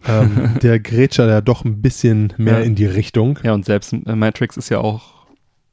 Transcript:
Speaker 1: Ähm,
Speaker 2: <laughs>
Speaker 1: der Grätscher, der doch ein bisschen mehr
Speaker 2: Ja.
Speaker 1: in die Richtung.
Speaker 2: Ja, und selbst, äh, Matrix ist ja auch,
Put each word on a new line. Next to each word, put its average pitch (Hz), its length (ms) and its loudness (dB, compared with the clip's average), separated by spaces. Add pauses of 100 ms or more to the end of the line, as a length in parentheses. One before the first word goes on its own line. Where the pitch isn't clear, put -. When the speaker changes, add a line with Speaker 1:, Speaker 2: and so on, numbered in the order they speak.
Speaker 1:
Ähm, 113 480 2
Speaker 2:
<laughs> 135 60 -4
Speaker 1:
der 117 180 4
Grätscher, 117 480 0
der 107 140 4
doch 117 220 0
ein 107 180 -4
bisschen 110 560 0
mehr 113 220 2
Speaker 2:
Ja. 113 60 0
Speaker 1:
in 113 100 0
die 104 100 2
Richtung. 107 580 0
Speaker 2:
Ja, 113 100 0
und 101 120 -2
selbst, 101 280 -2
äh, 113 220 -6
Matrix 110 420 -2
ist - 120 -12
ja 110 100 0
auch, 110 460 -8 (480)